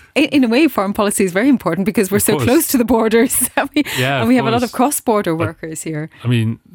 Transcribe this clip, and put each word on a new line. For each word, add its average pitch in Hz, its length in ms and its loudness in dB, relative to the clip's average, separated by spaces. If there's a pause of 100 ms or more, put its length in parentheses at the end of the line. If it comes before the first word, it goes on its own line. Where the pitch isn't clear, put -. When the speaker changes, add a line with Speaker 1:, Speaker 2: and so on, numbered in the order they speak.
(160)
Speaker 1:
i-, - 160 2
in 269 120 2
a 226 40 2
way, 277 200 2
foreign 202 240 -2
policy 208 320 0
is 180 80 -2
very 208 160 0
important 185 380 0
because - 240 0
we're 202 80 2
Speaker 2:
Of 196 40 -2
Speaker 1:
so 220 120 0
Speaker 2:
course. 135 100 0
Speaker 1:
close 262 240 2
to 269 100 0
the 233 60 2
borders. 226 680 2
<laughs> - 40 -20
And - 180 0
we, 294 100 0 (140)
Speaker 2:
Yeah, 135 180 0
Speaker 1:
and 127 60 0
Speaker 2:
of 226 60 0
Speaker 1:
we 254 80 4
have 240 100 0
a 220 40 0
lot 240 120 0
of 247 100 -4
Speaker 2:
course. 269 280 0
Speaker 1:
cross-border 208 340 0
Speaker 2:
But, 160 120 -2
Speaker 1:
workers 160 360 -10
here. 156 260 -8 (160)
Speaker 2:
I 120 40 -4
mean, 113 320 0 (140)